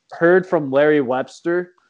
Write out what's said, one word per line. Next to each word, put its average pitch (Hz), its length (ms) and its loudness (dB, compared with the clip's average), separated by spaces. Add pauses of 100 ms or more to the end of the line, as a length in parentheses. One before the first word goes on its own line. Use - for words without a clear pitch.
(120)
heard 180 340 2
from 151 240 -4
Larry 147 300 2
Webster, 156 720 -6 (180)